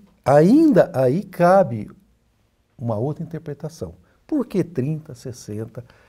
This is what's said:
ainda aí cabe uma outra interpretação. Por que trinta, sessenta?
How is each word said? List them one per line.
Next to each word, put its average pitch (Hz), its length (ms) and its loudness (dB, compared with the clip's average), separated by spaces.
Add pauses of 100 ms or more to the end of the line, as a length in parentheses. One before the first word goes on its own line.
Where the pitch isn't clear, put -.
(240)
ainda 185 720 4
aí 131 300 0
cabe 175 680 0 (880)
uma 117 180 -4
outra 143 280 -6
interpretação. 151 720 -14 (320)
Por 302 200 -4
que 180 160 -2
trinta, 151 520 -8
sessenta? 113 680 -14 (260)